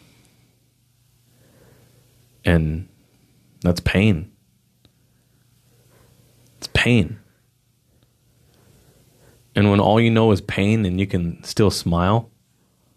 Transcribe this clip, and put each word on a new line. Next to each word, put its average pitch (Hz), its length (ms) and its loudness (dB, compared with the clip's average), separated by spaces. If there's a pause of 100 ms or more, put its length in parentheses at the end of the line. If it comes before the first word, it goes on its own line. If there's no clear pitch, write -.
(2500)
And 80 440 -2 (760)
that's 87 180 0
pain. 95 520 0 (2250)
It's - 160 -20
pain. 113 460 0 (2250)
And 101 140 4
when 101 100 2
all 107 200 4
you 117 120 2
know 113 200 4
is 95 100 2
pain 104 440 -2
and 90 140 -4
you 98 80 -2
can 87 360 -6
still 101 280 0
smile, 92 580 -2 (680)